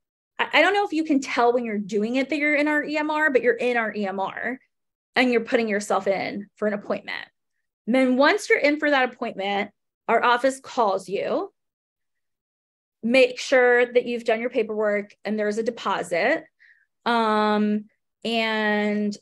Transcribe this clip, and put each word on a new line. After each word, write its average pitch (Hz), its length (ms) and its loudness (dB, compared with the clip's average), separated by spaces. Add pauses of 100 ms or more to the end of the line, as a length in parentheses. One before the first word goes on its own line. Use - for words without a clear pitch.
(380)
I, 233 160 0
I 285 80 6
don't 370 140 4
know 403 100 2
if - 80 -6
you 311 100 -2
can 311 160 2
tell 240 320 2
when 247 140 0
you're 208 140 -4
doing 214 380 -2
it 269 120 -2
that 311 80 -2
you're 294 180 0
in 294 120 2
our 294 160 0
E 294 120 -6
M 302 140 -4
R, 302 220 0
but 247 100 4
you're 233 120 2
in 240 240 -2
our 220 140 -2
E 208 140 -4
M 190 140 -6
R 226 400 -6 (560)
and 247 160 2
you're 226 100 2
putting 233 260 0
yourself 202 380 -2
in 196 420 -4 (100)
for 214 100 -2
an 220 80 -4
appointment. 98 520 -8 (600)
And 226 80 2
then 254 220 4
once 330 340 2
you're 427 80 2
in 294 200 2
for 294 120 0
that 254 200 2
appointment, 202 600 -6 (360)
our 226 160 2
office 247 360 2
calls 196 500 -2
you, 208 420 -4 (1500)
make 247 380 4
sure 247 460 4
that 240 200 0
you've 240 180 -4
done 226 180 0
your 247 80 -2
paperwork 214 760 -2
and 208 140 -4
there's 208 220 -2
a 226 40 -2
deposit, 214 800 -2 (600)
um, 214 800 0 (380)
and 208 1000 -2